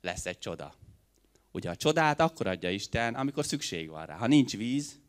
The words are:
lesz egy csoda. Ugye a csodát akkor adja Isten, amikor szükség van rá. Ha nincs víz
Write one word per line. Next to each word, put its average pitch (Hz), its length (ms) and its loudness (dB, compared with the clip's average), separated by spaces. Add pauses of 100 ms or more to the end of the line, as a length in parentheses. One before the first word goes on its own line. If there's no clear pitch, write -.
lesz 87 260 -4
egy 90 120 -6
csoda. 76 360 -10 (760)
Ugye 95 180 -6
a 85 60 -6
csodát 156 440 4
akkor 165 260 2
adja 90 240 -2
Isten, 117 440 -2
amikor 135 300 -2
szükség 87 440 -4
van 78 180 -12
rá. 78 100 -12
Ha 113 100 -2
nincs 131 300 6
víz 127 420 -4 (100)